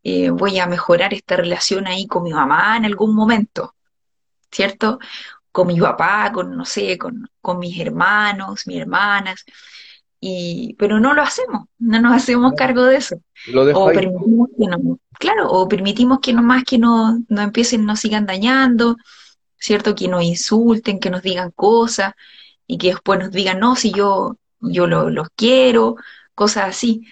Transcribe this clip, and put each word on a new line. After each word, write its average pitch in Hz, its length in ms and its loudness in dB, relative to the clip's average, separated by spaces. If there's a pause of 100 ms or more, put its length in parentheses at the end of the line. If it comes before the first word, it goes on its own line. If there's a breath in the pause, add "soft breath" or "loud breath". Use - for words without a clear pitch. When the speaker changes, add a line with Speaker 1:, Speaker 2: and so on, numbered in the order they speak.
Speaker 1:
eh, 180 280 0
voy 185 280 0
a 180 80 0
mejorar 175 460 0
esta 190 240 -4
relación 185 500 -2
ahí 190 200 -6
con 175 160 -4
mi 165 100 -6
mamá 160 440 2
en 226 80 -2
algún 208 300 0
momento, 214 600 -2 (760)
¿cierto? 214 480 -4 (520 loud breath)
Con 180 160 0
mi 170 120 0
papá, 202 540 0
con, 180 240 -8
no - 80 -10
sé, 190 320 -6
con, - 320 -12 (120)
con 180 180 -6
mis 175 200 -10
hermanos, 196 880 -2
mis 175 140 -8
hermanas, 190 640 -4 (760 loud breath)
y, 180 600 -8
pero 214 200 2
no 262 140 4
lo 294 80 2
hacemos, 427 460 -6 (120)
no 226 220 2
nos 240 140 6
hacemos 254 380 2
Speaker 2:
Claro. - 40 -6
Speaker 1:
cargo 254 280 2
de 262 120 6
eso. 233 200 -6 (280 loud breath)
Speaker 2:
Lo 127 200 4
dejo 180 220 4
Speaker 1:
O - 40 4
Speaker 2:
ahí. 196 80 4
Speaker 1:
permitimos 196 580 2
que 208 100 2
no, 175 320 -2 (200)
claro, 415 320 0
o 185 160 2
permitimos 208 540 2
que 254 120 -2
nomás 240 300 4
que 254 140 0
no, 226 500 4
no 208 140 0
empiecen, 214 440 0
nos 214 160 -2
sigan 214 240 -2
dañando, 233 720 2 (600 loud breath)
¿cierto? 208 360 0
Que 185 120 -4
nos 180 160 0
insulten, 214 760 0
que 190 100 -4
nos 180 140 -6
digan 180 280 -4
cosas, 208 600 0 (540 loud breath)
y 170 100 -6
que 180 120 0
después 185 300 -2
nos 190 120 -8
digan, 185 280 -2
"No, 247 160 2
si 220 180 0
yo, 196 440 -2 (240)
yo 175 260 0
lo, 160 220 0
los 160 260 -6
quiero", 233 600 4 (400 loud breath)
cosas 208 340 0
así. 226 420 -4